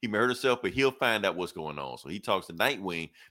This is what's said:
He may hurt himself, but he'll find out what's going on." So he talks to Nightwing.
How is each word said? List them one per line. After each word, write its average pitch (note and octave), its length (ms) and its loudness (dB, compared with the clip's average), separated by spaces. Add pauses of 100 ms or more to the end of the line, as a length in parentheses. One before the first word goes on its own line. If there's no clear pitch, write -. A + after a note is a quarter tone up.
He B2 60 -4
may G#2 100 2
hurt A#2 100 6
himself, B2 340 2
but - 120 0
he'll C3+ 180 4
find A2+ 340 2
out F2+ 120 2
what's F2 160 -4
going D2+ 260 -8
on." C2 180 -8
So C2+ 120 -14
he F#2+ 100 -6
talks G2 280 -2
to F2 60 -12
Nightwing. F#2 580 -2 (200)